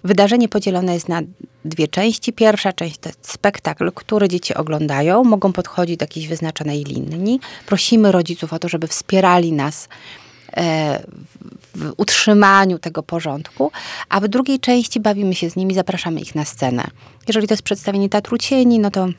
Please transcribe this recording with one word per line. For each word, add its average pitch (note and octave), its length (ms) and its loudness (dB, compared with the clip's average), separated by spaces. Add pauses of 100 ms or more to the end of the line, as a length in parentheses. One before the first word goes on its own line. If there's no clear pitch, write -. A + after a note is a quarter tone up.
wydarzenie G3+ 440 4
podzielone F#3 460 0
jest E3+ 140 -6
na E3+ 120 -2 (440)
dwie D#3+ 240 -2
części. A3 440 -2
Pierwsza G#3+ 400 2
część E3 260 -8
to - 100 -14
jest - 240 -12
spektakl, E3+ 640 -2
który G3+ 340 0
dzieci F3 260 -4
oglądają, D#3 720 0
mogą G3+ 280 4
podchodzić F3 440 -2
do - 60 -4
jakiejś D#3 260 -8
wyznaczonej D#3 560 -4
linii. D#3 560 -4 (260)
Prosimy G#3 460 4
rodziców E3+ 400 0
o E3 60 -6
to, E3+ 100 -6
żeby E3 180 -4
wspierali F3+ 680 2
nas, D3 360 -4 (680)
e, D#3 460 -2 (720)
w, - 40 -14 (100)
w - 80 -10
utrzymaniu G3 840 4
tego E3 240 -8
porządku, D#3+ 720 -4 (360)
a G3 120 2
w G#3 80 0
drugiej C4 320 0
części B3 400 0
bawimy G3+ 340 0
się E3+ 160 -4
z - 60 -8
nimi, F#3 180 0
zapraszamy F3+ 460 -2
ich - 140 -14
na D3+ 100 -2
scenę. B2 420 -2 (400)
Jeżeli G#3+ 220 0
to A3 60 0
jest G3+ 80 -6
przedstawienie G3 460 -2
Teatru G#3 300 -2
Cieni, A#3+ 400 2
no G#3 120 2
to F#3 180 -2 (100)